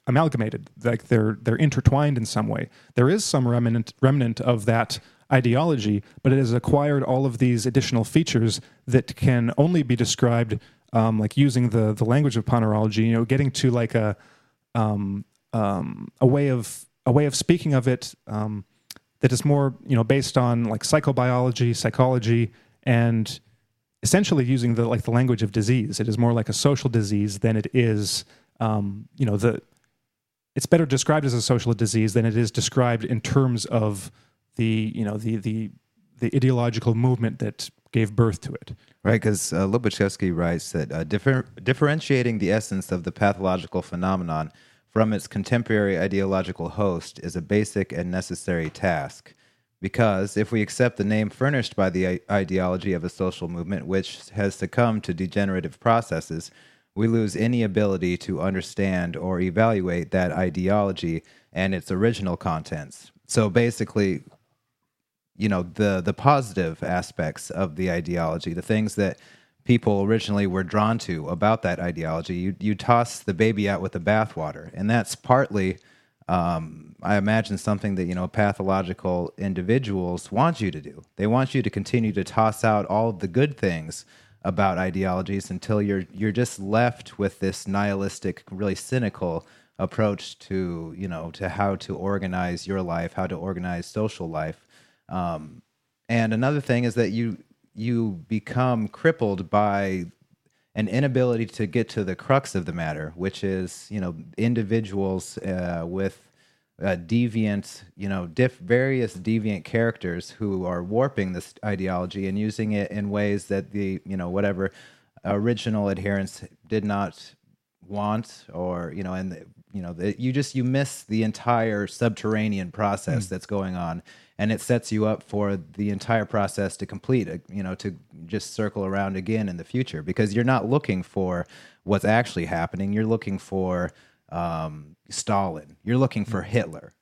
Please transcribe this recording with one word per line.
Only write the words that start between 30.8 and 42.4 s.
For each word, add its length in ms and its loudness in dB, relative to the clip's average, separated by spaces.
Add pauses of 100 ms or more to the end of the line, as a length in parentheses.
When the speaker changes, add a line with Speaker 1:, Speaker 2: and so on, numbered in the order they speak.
Speaker 1:
described 400 2
as 80 2
a 80 0
social 320 2
disease 400 2
than 120 4
it 120 2
is 140 2
described 520 2
in 180 -2
terms 440 2
of 460 -2 (460)
the, 360 0
you 100 -4
know, 140 -4
the, 200 -2
the, 340 -6 (480)
the 160 0
ideological 600 2
movement 440 2
that 300 -6 (220)
gave 240 0
birth 260 2
to 120 -8
it. 200 -14 (300)
Speaker 2:
Right, 180 4
'cause, 320 0
uh, 140 2
Lobachevsky 680 0
writes 360 -2
that, 200 -4
uh, 120 -4
differ-, 420 0 (180)
differentiating 760 0
the 120 2